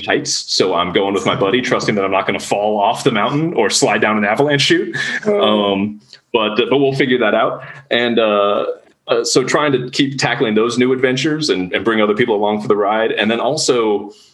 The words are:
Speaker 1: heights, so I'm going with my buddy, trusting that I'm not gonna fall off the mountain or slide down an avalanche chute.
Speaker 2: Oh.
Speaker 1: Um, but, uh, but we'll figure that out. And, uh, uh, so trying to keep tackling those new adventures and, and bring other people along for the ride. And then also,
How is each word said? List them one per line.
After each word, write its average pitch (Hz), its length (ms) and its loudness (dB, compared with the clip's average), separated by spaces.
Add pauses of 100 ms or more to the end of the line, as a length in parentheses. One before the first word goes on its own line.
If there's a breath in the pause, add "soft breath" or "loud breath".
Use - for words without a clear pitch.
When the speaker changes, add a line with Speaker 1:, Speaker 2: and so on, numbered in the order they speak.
Speaker 1:
heights, 139 260 -2
so - 440 -2
I'm 87 180 -2
going 98 200 0
with 95 120 -2
my 92 100 0
buddy, 101 260 0
trusting 117 340 -2
that 98 100 0
I'm 95 60 -2
not 95 140 2
gonna 98 140 -2
fall 104 400 -2
off 107 240 0
the 139 80 2
mountain 139 420 0
or 107 160 2
slide 110 300 0
down 107 180 2
an 104 60 0
avalanche 139 380 2
chute. 165 340 0 (300 loud breath)
Speaker 2:
Oh. 107 480 2
Speaker 1:
Um, 101 260 -4 (320 loud breath)
but, 107 260 0
uh, 117 120 2
but 127 100 2
we'll 135 160 2
figure 135 240 2
that 107 160 2
out. 117 260 0 (300 loud breath)
And, 117 260 2
uh, 104 480 2 (440)
uh, 117 160 0
so 135 180 2
trying 147 300 0
to 127 160 0
keep 139 300 -2
tackling 123 360 0
those 117 220 2
new 127 160 2
adventures 135 560 0
and, 92 240 -2
and 104 100 -2
bring 113 160 2
other 104 160 2
people 113 220 2
along 107 240 0
for 107 80 -4
the 107 80 2
ride. 107 340 0
And 107 180 0
then 117 120 0
also, 113 720 0 (200 loud breath)